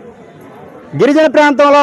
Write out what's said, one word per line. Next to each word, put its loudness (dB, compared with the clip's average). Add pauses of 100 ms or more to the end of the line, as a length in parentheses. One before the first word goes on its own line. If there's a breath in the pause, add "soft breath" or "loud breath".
(1000)
గిరిజన 0
ప్రాంతంలో 0